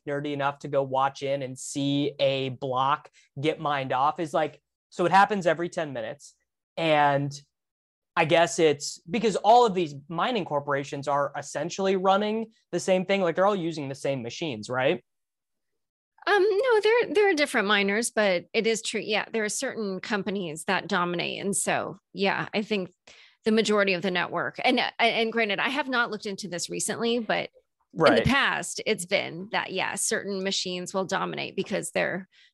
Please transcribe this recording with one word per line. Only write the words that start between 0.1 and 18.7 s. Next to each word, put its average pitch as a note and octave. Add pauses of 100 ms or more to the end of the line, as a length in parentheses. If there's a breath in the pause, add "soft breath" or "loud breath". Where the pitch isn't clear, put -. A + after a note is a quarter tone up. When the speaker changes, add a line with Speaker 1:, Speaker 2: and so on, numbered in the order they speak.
Speaker 1:
enough C#3+
to -
go C#3
watch C3+
in C#3
and B2+
see C#3+
a C3+
block C3+ (320 soft breath)
get D#3
mined C#3+
off C#3+
is, D#3+
like, D#3 (280)
so -
it E3
happens G3
every E3
ten E3
minutes. A#2+ (420)
And C#3+ (800)
I E3+
guess E3+
it's D3+
because G3+
all A#3+
of G#3
these E3 (120)
mining F#3
corporations C#3+
are C#3+
essentially E3+
running G#3 (200 soft breath)
the F3
same F#3
thing. G3
Like, E3+
they're F#3+
all G#3
using D#3
the C#3
same C#3
machines, A#2
right? C3 (1200)
Speaker 2:
Um, F#4+
no, A4
there, A4
there G4+
are F#4+
different C4+
miners, G3+
but F#3+
it F#3+
is A3+